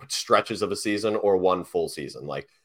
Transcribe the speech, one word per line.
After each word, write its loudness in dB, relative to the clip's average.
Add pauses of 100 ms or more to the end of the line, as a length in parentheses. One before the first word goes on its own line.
stretches 0
of -2
a -2
season -2
or 4
one 4
full -2
season. -12
Like, -8 (180)